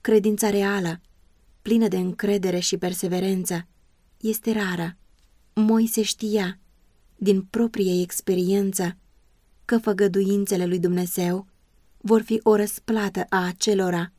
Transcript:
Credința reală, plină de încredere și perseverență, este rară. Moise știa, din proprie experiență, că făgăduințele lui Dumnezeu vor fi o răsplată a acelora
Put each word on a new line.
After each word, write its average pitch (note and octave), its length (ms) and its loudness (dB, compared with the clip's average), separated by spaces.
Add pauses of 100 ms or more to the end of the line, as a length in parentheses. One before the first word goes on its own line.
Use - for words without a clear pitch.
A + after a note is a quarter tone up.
Credința G#3+ 500 2
reală, G3 500 -2 (640)
plină A3+ 260 2
de F#3 80 -2
încredere F#3 600 -2
și F3+ 180 -2
perseverență, F3+ 880 -4 (540)
este A3 320 -2
rară. F3+ 440 -4 (580)
Moise A3 480 2
știa, G#3 560 -2 (580)
din F#3+ 260 2
proprie G3 580 0
experiență, F#3 960 -2 (680)
că A#3 140 2
făgăduințele G3 880 0
lui F3+ 120 0
Dumnezeu F3+ 680 -2 (520)
vor A3 240 2
fi A3 200 -2
o G#3+ 120 6
răsplată G#3 760 -2
a F#3 180 0
acelora F3+ 720 -2